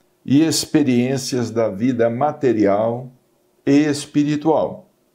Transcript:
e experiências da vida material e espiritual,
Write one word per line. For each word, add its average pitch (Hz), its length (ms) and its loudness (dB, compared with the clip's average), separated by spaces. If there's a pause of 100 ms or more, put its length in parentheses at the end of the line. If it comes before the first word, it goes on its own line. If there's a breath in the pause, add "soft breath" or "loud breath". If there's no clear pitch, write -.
(260)
e 135 160 4
experiências 131 1080 0
da 110 180 0
vida 117 400 0
material 117 1040 0 (540)
e 139 140 4
espiritual, 147 1080 -2 (260)